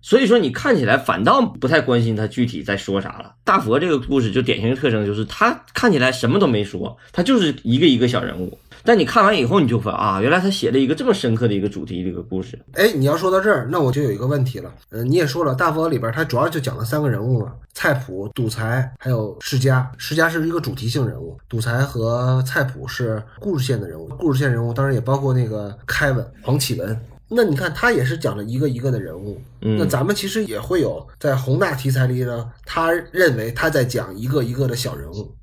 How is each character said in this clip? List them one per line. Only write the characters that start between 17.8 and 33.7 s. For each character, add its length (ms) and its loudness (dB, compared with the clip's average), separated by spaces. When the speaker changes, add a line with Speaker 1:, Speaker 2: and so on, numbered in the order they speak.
Speaker 2:
谱、 420 -6
赌 140 -2
财， 500 -4
还 100 -6
有 300 -4
世 180 -4
家。 400 2
世 160 -8
家 140 2
是 180 -2
一 60 -2
个 80 -2
主 160 -6
题 140 -6
性 180 0
人 100 -6
物， 200 -14
赌 140 -6
财 160 -2
和 680 0
菜 160 -2
谱 240 -4
是 380 -4
故 180 -2
事 80 0
线 140 0
的 80 -6
人 100 -12
物。 120 -12
故 140 2
事 60 2
线 120 2
人 160 0
物 60 -4
当 120 0
然 80 0
也 60 0
包 180 0
括 160 0
那 140 2
个 260 -6
凯 260 0
文、 160 -2
黄 180 0
启 180 -2
文。 220 -4
那 80 6
你 120 2
看 180 -2
他 180 2
也 140 2
是 100 0
讲 220 -2
了 60 -8
一 160 -4
个 100 2
一 80 -2
个 140 -2
的 100 0
人 160 -10
物， 240 -10
Speaker 1:
嗯。 180 2
Speaker 2:
那 60 2
咱 200 2
们 100 0
其 120 -6
实 160 -2
也 160 -6
会 220 0
有 220 -2
在 160 2
宏 220 0
大 160 2
题 160 -4
材 160 2
里 180 0
呢， 220 -6
他 280 0
认 240 4
为 160 -4
他 200 0